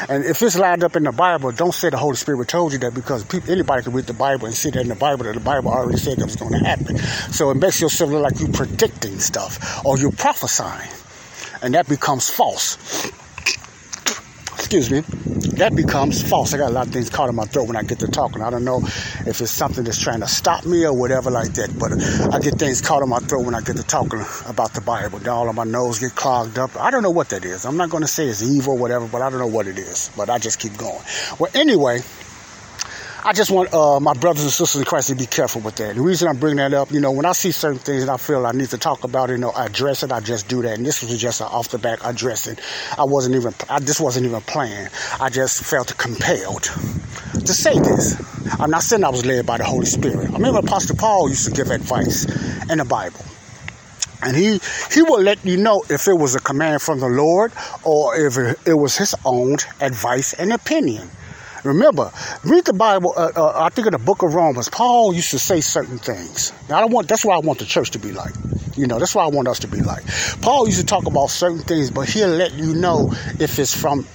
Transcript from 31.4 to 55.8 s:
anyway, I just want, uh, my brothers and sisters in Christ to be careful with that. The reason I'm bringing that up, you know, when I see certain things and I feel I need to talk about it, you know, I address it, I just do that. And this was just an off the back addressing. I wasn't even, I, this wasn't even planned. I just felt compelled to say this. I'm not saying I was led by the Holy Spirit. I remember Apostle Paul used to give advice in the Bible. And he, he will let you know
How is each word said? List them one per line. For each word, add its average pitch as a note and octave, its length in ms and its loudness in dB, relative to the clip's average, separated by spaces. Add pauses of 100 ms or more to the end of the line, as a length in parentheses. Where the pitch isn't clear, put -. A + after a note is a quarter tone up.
anyway, D3+ 480 4 (1200)
I G#3 100 2
just G3+ 180 2
want, F#3 200 4
uh, D3 280 6
my C#3+ 140 4
brothers D3 280 2
and C#3+ 100 0
sisters D3 300 2
in C3 40 0
Christ D3+ 240 0
to C#3 60 -2
be B2+ 120 -4
careful A#2+ 340 -2
with G#2+ 140 -6
that. G#2 180 -4
The A2+ 80 -2
reason E3+ 260 4
I'm D3 100 0
bringing D3 200 2
that C#3 160 2
up, C#3 180 0
you D3 80 2
know, C#3 120 2
when C3+ 120 0
I F3+ 100 4
see F3+ 180 0
certain D3 260 -2
things C#3 240 -2
and C3 80 -2
I C3 80 0
feel B2+ 300 0
I A#2 40 0
need B2+ 200 -2
to B2 80 -4
talk D3 240 -2
about B2+ 260 0
it, B2+ 40 0
you B2 40 -2
know, A#2+ 140 -2
I A#2+ 160 -2
address B2 340 -2
it, C#3 100 -4
I A#2+ 100 -2
just G#2+ 260 -4
do B2 160 -2
that. A2+ 120 -2
And A2+ 80 -6
this C#3+ 200 -4
was A#2 180 -4
just A#2 180 -2
an A2 60 -6
off A#2 240 -4
the B2 80 -4
back A2+ 260 -4
addressing. A2 540 -4 (400)
I D3 60 2
wasn't C3+ 320 2
even, A#2 180 0 (160)
I, C3+ 80 0
this C#3+ 220 -2
wasn't B2+ 260 0
even A#2 160 -2
planned. G#2 480 -6 (300)
I C3 100 0
just B2+ 340 0
felt C3 360 -2
compelled A2+ 640 -2
to - 880 -4
say D5 240 4
this. - 800 0
I'm D3+ 120 2
not E3 100 2
saying G#3 220 4
I D3+ 60 4
was B2 140 0
led B2 220 2
by A#2 140 0
the A#2 60 -2
Holy - 200 0
Spirit. - 460 0
I - 20 -2
remember B3 240 2
Apostle F#3 380 2
Paul G3 340 4
used C3+ 160 0
to G#2+ 60 -2
give C3 180 0
advice A#2 560 0 (460)
in D#3+ 80 2
the C#3 60 0
Bible. A2+ 380 -4 (1000)
And B2+ 120 0
he, G3 240 4 (320)
he D#4+ 120 8
will D4 180 6
let G3 240 4
you F3+ 120 2
know G#3 340 6